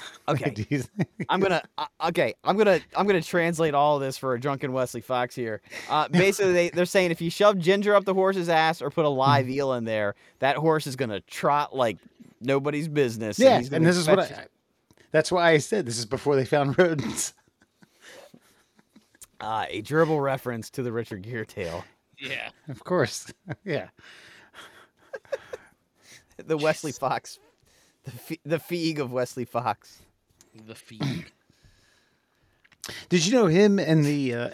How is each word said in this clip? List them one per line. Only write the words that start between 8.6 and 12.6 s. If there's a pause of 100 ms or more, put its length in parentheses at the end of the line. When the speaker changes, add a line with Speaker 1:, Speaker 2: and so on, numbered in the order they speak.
Speaker 2:
or
put
a
live
Speaker 1:
Mm-hmm.
Speaker 2:
eel
in
there, (240)
that
horse
is
gonna
trot
like (460)
nobody's